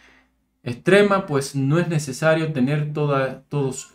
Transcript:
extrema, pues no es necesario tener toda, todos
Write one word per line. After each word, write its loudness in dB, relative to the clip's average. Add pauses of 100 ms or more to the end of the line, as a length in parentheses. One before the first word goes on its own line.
(640)
extrema, 2
pues -4
no 2
es 0
necesario 0
tener -2
toda, -2
todos -6